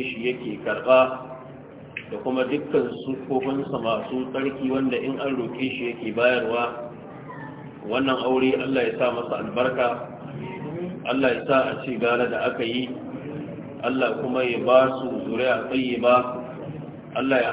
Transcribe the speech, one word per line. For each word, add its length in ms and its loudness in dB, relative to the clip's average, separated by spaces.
shi 240 -2
yake 320 -6
karɓa, 360 6
da 160 -8
kuma 240 0
dukkan 400 0
siffofinsa 800 -2
masu 480 -2
tsarki 400 -2
wanda 240 2
in 240 -2
an 160 -2
roƙe 240 -4
shi 320 -2
yake 240 -6
bayarwa. 800 2
Wannan 400 0
aure 320 4
Allah 320 2
ya 80 0
sa 160 2
masa 320 -2
albarka, 460 2
Allah 160 4
ya 160 2
sa 160 4
a 140 2
ci 160 -4
gara 320 4
da 240 0
aka 80 -2
yi, 240 -2
Allah 400 2
kuma 240 0
ya 160 0
ba 240 10
su 80 -2
zuri'a 400 0
tayyiba, 480 4
Allah 220 4
ya 120 2